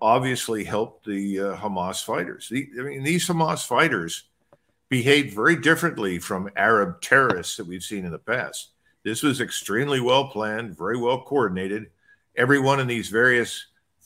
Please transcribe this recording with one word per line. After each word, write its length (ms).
obviously 640
helped 420
the, 340
uh, 160
Hamas 480
fighters. 460
The, 180
I 40
mean, 200
these 240
Hamas 400
fighters 580
behave 420
very 240
differently 640
from 380
Arab 440
terrorists 560
that 100
we've 160
seen 220
in 60
the 80
past. 540
This 180
was 180
extremely 600
well 280
planned, 480
very 220
well 240
coordinated. 680
Everyone 440
in 60
these 220
various 600